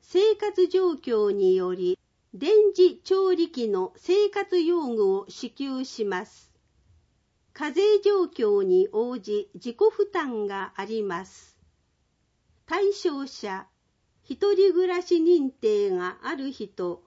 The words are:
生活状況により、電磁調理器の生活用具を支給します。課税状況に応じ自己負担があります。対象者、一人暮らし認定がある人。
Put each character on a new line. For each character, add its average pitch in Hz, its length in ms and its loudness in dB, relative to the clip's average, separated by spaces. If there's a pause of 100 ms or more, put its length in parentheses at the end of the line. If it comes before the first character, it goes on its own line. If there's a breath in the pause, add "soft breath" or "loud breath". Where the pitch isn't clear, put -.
生 415 340 2
活 403 320 0
状 370 260 2
況 220 380 0
に 190 240 2
よ 185 200 -2
り、 185 240 -2 (340)
電 247 180 -4 (240)
磁 359 280 4
調 381 320 0
理 330 180 -2
器 233 160 -4
の 185 280 -2
生 403 340 0
活 403 280 -2
用 330 380 0
具 196 180 2
を 196 140 -6
支 220 220 -12
給 262 340 -8
し 226 220 -6
ま 196 180 -4
す。 - 260 -20 (1000)
課 294 180 -8
税 403 320 2
状 403 220 2
況 208 380 0
に 185 300 2
応 240 260 -4
じ 208 360 -6
自 233 200 -10
己 - 20 -20 (160)
負 403 140 -2
担 262 400 -6
が 196 300 -8
あ 196 100 -8
り 220 160 -6
ま 185 240 -6
す。 - 320 -20 (1040)
対 392 280 0
象 285 340 -6
者、 196 420 -12 (560)
一 403 300 -2
人 381 180 4
暮 359 140 2
ら 359 160 -4
し 359 140 0
認 320 340 2
定 208 400 0
が 180 320 -4
あ 285 120 -6
る 269 160 -8
人。 180 560 -10